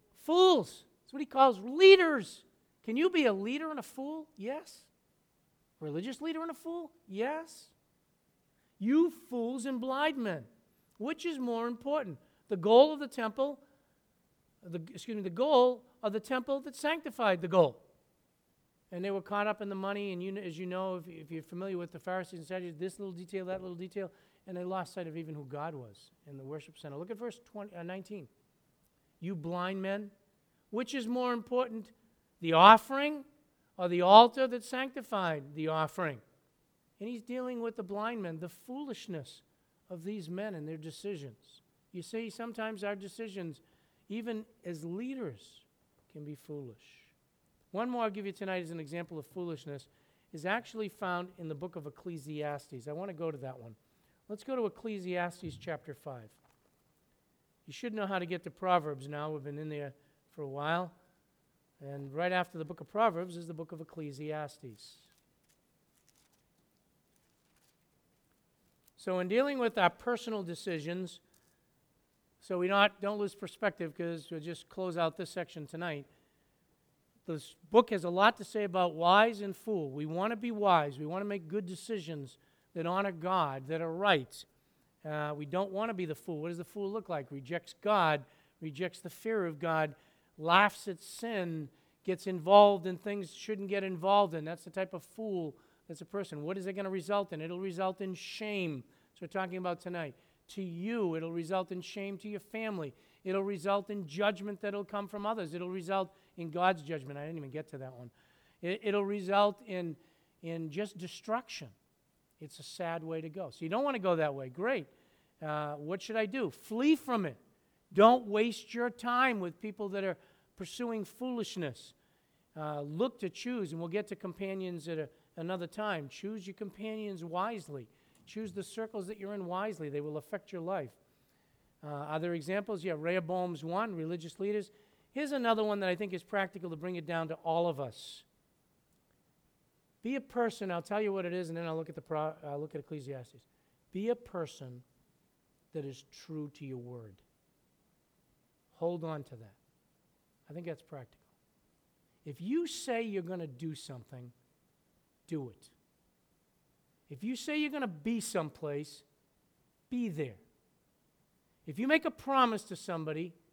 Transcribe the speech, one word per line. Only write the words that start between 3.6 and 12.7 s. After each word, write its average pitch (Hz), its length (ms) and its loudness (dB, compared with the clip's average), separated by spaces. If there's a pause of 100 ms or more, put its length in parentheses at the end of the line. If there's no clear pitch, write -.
and 302 100 -6
a 226 40 -6
fool? 302 520 -10
Yes. 262 480 -10 (960)
Religious 170 400 -6
leader 320 220 -4
and 330 100 -4
a - 40 -10
fool? 330 360 -10 (160)
Yes. 277 640 -6 (1080)
"You 294 320 6
fools 240 540 -4
and 262 140 -2
blind 277 380 0
men, 180 280 -4 (520)
which 311 280 -4
is 320 140 -4
more 240 280 -2
important? 240 520 -4 (300)
The 202 80 0
goal 226 340 12